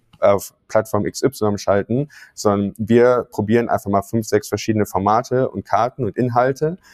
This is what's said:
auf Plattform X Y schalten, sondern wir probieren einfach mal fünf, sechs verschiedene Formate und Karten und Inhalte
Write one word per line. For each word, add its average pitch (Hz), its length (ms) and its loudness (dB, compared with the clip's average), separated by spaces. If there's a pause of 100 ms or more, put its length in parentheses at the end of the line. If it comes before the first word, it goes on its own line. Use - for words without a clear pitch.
(180)
auf 101 340 2 (160)
Plattform 107 380 0
X - 160 -6
Y 107 340 0
schalten, 107 520 -2 (260)
sondern 101 420 0
wir 117 540 4
probieren 110 400 0
einfach 95 200 -2
mal 98 120 0
fünf, 113 240 -4
sechs - 220 -2
verschiedene 107 360 -2
Formate 110 640 0
und 95 160 -8
Karten 120 400 -2
und 98 120 -6
Inhalte 127 600 0 (180)